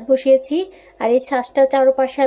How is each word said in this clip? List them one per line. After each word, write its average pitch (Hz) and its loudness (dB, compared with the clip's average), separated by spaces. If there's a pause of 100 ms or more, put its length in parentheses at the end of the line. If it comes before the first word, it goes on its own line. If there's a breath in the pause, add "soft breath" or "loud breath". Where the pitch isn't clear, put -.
(120)
বসিয়েছি। 262 2 (440 loud breath)
আর 220 -2
এই 254 0
ছাঁচটা 262 -2 (120)
চারপাশে 262 0